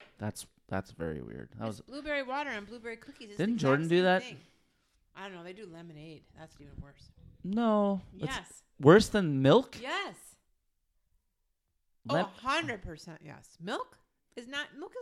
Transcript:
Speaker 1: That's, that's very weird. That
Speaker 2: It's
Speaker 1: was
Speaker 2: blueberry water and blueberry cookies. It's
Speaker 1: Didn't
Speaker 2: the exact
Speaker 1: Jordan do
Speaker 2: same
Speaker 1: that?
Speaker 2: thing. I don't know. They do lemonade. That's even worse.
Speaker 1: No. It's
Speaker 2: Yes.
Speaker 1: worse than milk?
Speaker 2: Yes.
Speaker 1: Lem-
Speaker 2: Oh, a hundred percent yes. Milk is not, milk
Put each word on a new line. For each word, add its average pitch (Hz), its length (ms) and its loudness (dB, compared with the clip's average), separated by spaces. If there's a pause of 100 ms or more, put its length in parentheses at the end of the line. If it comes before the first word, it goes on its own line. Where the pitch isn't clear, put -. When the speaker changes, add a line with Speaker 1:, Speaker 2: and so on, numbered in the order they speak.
(180)
Speaker 1:
That's, - 280 -8 (220)
that's 95 220 -4
very 80 320 -8
weird. 58 360 -14
That 110 100 -6
Speaker 2:
It's 101 100 -8
Speaker 1:
was - 40 -18
Speaker 2:
blueberry 285 420 -8
water 269 260 -6
and 208 160 -8
blueberry 226 300 -12
cookies. 226 340 -20
It's 208 80 -10
Speaker 1:
Didn't 196 120 0
Speaker 2:
the 240 40 0
exact 208 60 -2
Speaker 1:
Jordan 147 280 4
do 170 80 4
Speaker 2:
same 180 80 4
Speaker 1:
that? 185 200 4
Speaker 2:
thing. 226 120 -14 (800)
I 185 60 -16
don't 196 120 -14
know. 170 100 -16
They 185 80 -14
do 202 200 -16
lemonade. 160 500 -18 (160)
That's 156 220 -20
even 143 120 -20 (100)
worse. - 280 -20 (340)
Speaker 1:
No. 208 560 2 (140)
It's - 120 -6
Speaker 2:
Yes. 240 360 -8 (180)
Speaker 1:
worse 170 280 10
than 151 340 2
milk? 185 380 6
Speaker 2:
Yes. 302 360 -6 (1900)
Speaker 1:
Lem- 180 200 2
Speaker 2:
Oh, - 20 -16 (160)
a 254 40 -2
hundred 277 340 -2
percent 165 420 -14
yes. - 360 -18
Milk 247 380 -8 (360)
is 240 140 -14
not, 285 200 -8 (100)
milk 339 240 -14